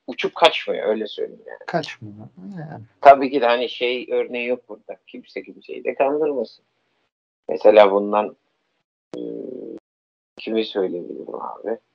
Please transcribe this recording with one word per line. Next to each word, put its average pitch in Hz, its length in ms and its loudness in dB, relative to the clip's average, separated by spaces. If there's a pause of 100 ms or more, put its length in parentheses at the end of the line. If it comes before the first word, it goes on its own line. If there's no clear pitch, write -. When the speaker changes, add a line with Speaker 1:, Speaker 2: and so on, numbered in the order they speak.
Speaker 1:
uçup - 280 -6
kaçmıyor, - 520 2
öyle 107 200 0
söyleyeyim - 400 -10
yani. 113 200 -18
Speaker 2:
Kaçmıyor. 110 600 -8 (300)
Yani. 135 260 -12 (160)
Speaker 1:
Tabii 139 300 8
ki 139 100 0
de 117 60 2
hani 120 220 2
şey 123 440 -4
örneği 120 360 -2
yok 123 200 -4
burada. 104 280 -16 (100)
Kimse - 360 -14
kimseyi - 420 -16
de 120 100 -4
kandırmasın. 143 720 -2 (840)
Mesela 104 440 8
bundan, 104 440 0 (800)
e, 62 40 -10 (1160)
kimi 110 280 -2
söyleyebilirim 87 680 -6
abi? - 440 -8 (160)